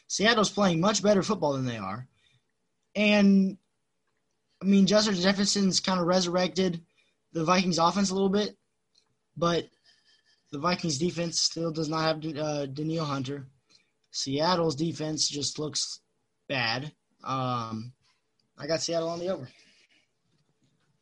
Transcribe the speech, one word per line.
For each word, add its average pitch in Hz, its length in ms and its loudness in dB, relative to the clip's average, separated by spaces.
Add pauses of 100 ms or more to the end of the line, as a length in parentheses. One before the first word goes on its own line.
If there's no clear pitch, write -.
Seattle's 220 440 2
playing 180 300 2
much 208 220 2
better 202 200 4
football 160 300 -2
than 131 120 -2
they 117 120 -4
are. 104 300 -8 (880)
And, 202 600 4 (1040)
I 180 40 -6
mean, 196 200 6
Justin 208 300 4
Jefferson's 196 640 2
kinda 185 240 0
resurrected 180 800 0 (500)
the 165 100 -2
Vikings 180 360 2
offense 185 320 2
a - 20 -4
little 196 160 2
bit, 202 280 -2 (800)
but 170 300 0 (840)
the 147 80 -8
Vikings 170 380 0
defense 165 420 -4
still 165 320 -2
does 156 160 -4
not 160 140 -2 (220)
have, 156 140 -6
uh, 147 280 -4
Danielle 156 400 -4
Hunter. 139 420 -6 (640)
Seattle's 160 640 0
defense 156 540 -4
just 147 300 -6
looks - 420 -6 (480)
bad. 131 420 -2 (320)
Um, 123 720 -6 (640)
I 143 80 -12
got 156 140 -2
Seattle 165 280 -2
on 170 100 -8
the 175 100 -6
over. 147 180 -6 (1500)